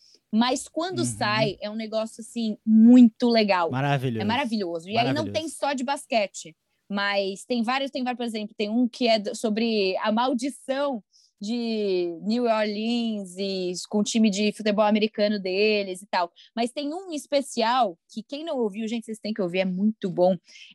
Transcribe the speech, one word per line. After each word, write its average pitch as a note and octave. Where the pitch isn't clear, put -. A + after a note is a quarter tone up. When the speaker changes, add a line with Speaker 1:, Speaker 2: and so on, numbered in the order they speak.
Speaker 1:
mas A#3+
quando F4+
Speaker 2:
Uhum. E4+
Speaker 1:
sai, A3
é G#3
um G#3+
negócio, A3
assim, A3
muito A#3
legal. F#3+
Speaker 2:
Maravilhoso. C3
Speaker 1:
É G3+
maravilhoso. G#3
E G#3+
aí A#3
não C#4+
Speaker 2:
Maravilhoso. A#3
Speaker 1:
tem G#3+
só C#4+
de C4
basquete, A#3
mas G3+
tem A#3+
vários, C4
tem C4
vários, B3
por A#3+
exemplo, G#3+
tem G#3
um A#3+
que A#3
é A3+
do, G#3
sobre G#3+
a G#3+
maldição C4
de G#3
New A#3
Orleans A3
e F#3+
com G#3
o G#3
time A3
de G#3
futebol G#3
americano G#3+
deles F#3+
e G3+
tal. F3+
Mas A#3
tem D4
um F#4
especial B3
que A3
quem C#4+
não D#4+
ouviu, A3
gente, A3+
vocês A3
têm G#3+
que A3+
ouvir, F3+
é F#3+
muito F#3+
bom. F3+